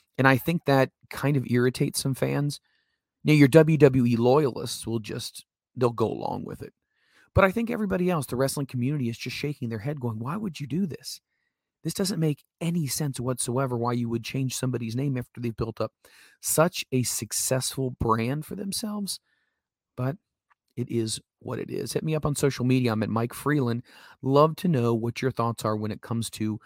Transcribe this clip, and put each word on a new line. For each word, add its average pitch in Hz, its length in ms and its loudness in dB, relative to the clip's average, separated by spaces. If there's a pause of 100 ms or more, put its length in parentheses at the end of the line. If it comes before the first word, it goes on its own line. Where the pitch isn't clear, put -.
(160)
And 139 100 4
I 135 120 8
think 170 260 -2
that 135 280 4 (180)
kind 143 260 0
of 123 140 0
irritates 123 500 2
some 135 140 0
fans. 139 440 -2 (640)
Now, 151 120 6
your 143 140 10
W 156 280 8
W 131 300 6
E 120 100 4
loyalists 123 680 0
will 113 140 -4
just, - 440 -10 (320)
they'll 123 140 2
go 113 160 0
along - 400 -4
with - 160 -12
it. - 100 -16 (640)
But 185 100 8
I 190 60 4
think 226 200 -2
everybody 190 400 0
else, 156 160 -2
the 131 100 -6
wrestling 135 300 0
community, 127 420 -2
is 117 100 -6
just - 180 -10
shaking 143 320 -6
their 113 100 -6
head 139 220 -6
going, 117 180 -4
"Why 127 180 -6
would 214 240 -8
you 147 60 -8
do 160 200 -2
this? - 340 -12 (640)
This 165 120 -6
doesn't 190 260 -2
make 156 240 0 (160)
any 170 260 -2
sense 135 320 -4
whatsoever 127 580 -2
why 117 160 0
you 120 160 -2
would 117 160 -4
change 131 300 -4
somebody's 123 420 -4
name 135 200 -2
after 120 240 -8
they've 120 160 -4
built 113 240 -6
up 107 120 -4 (480)
such - 520 2
a 131 120 2
successful - 840 -4
brand 120 540 -2
for 185 120 -12
themselves." 202 640 -8 (760)
But 131 200 -4 (600)
it 123 140 -6
is 113 300 -2 (200)
what - 180 -8
it - 120 -8
is. - 220 -6
Hit - 120 -2
me 156 100 -2
up 151 120 -2
on 147 80 0
social 135 300 0
media. 127 280 2
I'm 110 100 0
at 101 60 -2
Mike 113 260 -2
Freeland. 123 480 0 (400)
Love 143 340 4
to - 120 0
know 117 260 4
what 117 280 -4
your 131 80 2
thoughts 117 340 -2
are 107 120 0
when 107 140 -4
it - 120 -8
comes 117 280 -4
to 107 360 -4